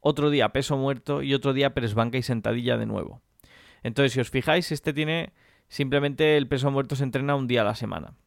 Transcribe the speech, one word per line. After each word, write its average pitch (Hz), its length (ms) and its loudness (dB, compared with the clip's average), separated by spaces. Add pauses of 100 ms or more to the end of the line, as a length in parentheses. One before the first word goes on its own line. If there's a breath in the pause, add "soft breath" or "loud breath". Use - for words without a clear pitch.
otro 147 280 2
día 135 200 4
peso 139 260 -2
muerto 139 480 -2
y 139 100 0
otro 135 200 2
día 139 200 2
press 117 200 -2
banca 117 240 0
y 127 40 -2
sentadilla 120 560 0
de 113 80 -2
nuevo. 101 360 -6 (600 loud breath)
Entonces, 127 300 2
si 127 80 -2
os 120 100 -2
fijáis, 160 440 0
este 151 180 -4
tiene 156 400 -4 (380 soft breath)
simplemente 143 680 2
el 143 140 2
peso 139 200 2
muerto 139 280 -2
se 139 80 0
entrena 139 300 0
un 135 120 -2
día 120 140 2
a 107 40 2
la 107 100 0
semana. 95 400 -8 (120)